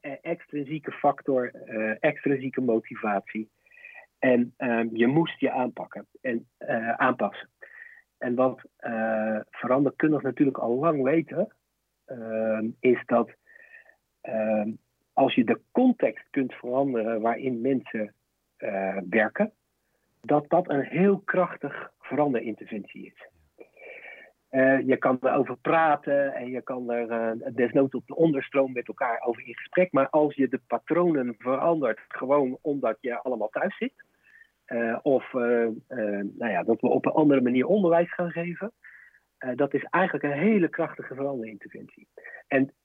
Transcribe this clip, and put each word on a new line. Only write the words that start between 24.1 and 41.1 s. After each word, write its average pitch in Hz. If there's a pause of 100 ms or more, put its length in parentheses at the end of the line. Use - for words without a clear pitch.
Eh, 131
je 127
kan 131
erover 127
praten 147
en 123
je 123
kan 123
er, 117
eh, 113
desnoods 135
op 123
de 143
onderstroom 139
met 123
elkaar 117
over 120
in 120
gesprek. -
Maar 135
als 151
je 135
de 127
patronen 147
verandert, 135
gewoon 131
omdat 135
je 120
allemaal 113
thuis 180
zit, 247 (720)
eh, 117
of, 131
eh, 120
eh, 113 (640)
nou 113
ja, 90
dat 110
we 123
op 123
een -
andere 147
manier 127
onderwijs 175
gaan 175
geven, 170 (640)
eh, 127
dat 139
is 143
eigenlijk 175
een 143
hele 196
krachtige -